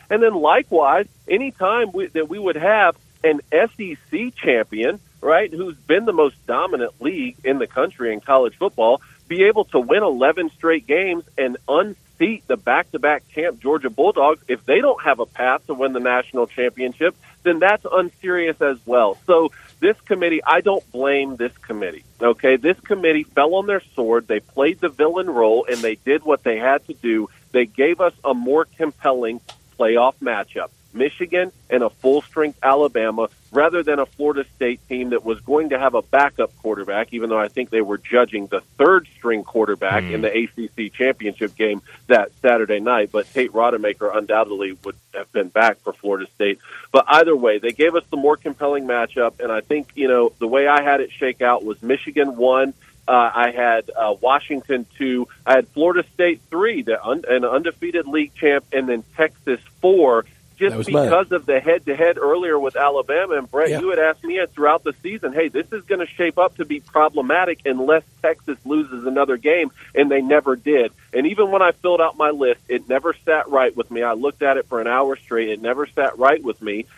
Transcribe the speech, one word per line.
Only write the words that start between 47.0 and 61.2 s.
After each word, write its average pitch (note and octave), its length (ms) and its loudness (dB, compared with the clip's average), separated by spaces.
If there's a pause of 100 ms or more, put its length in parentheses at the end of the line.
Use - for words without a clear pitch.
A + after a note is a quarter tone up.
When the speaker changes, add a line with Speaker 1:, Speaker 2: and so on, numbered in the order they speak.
Speaker 1:
either D#3+ 300 6
way, A2+ 220 2
they A#2 140 -4
gave D#3+ 220 2
us E3+ 160 0
the D#3 60 -6
more D3 220 2
compelling C#3+ 480 -4
matchup, A#2+ 540 -2
and A#2 120 -4
I A2 80 -2
think, D3 340 -4
you C3+ 140 -2
know, A#2+ 300 4
the A#2 100 -4
way C3+ 180 2
I D3 160 4
had C#3 180 2
it B2+ 120 -6
shake B2+ 300 -4
out B2 220 2
was G#2+ 180 -8
Michigan C#3 540 -2
one, C3 360 2 (340)
uh, A#2+ 280 4
I A#2+ 200 0
had, A#2 400 0
uh, G#2+ 260 -2
Washington C3 640 -2 (120)
two, B2+ 300 -2 (180)
I B2 60 4
had B2+ 160 4
Florida E3+ 460 0
State F3 260 0 (100)
three, F#3 320 -2
the G#2+ 220 -4
un-, A#2 240 -4
an B2+ 160 2
undefeated E3 640 -2
league D3 280 -4
champ, C#3+ 380 0
and C3+ 160 -2
then A#2 160 -4 (120)
Texas D#3 440 -2 (220)
four, D#3 420 4 (340)
just G3 140 -2
Speaker 3:
That A3+ 60 -6
was - 120 -6
mine. - 140 2
Speaker 1:
because F3+ 260 2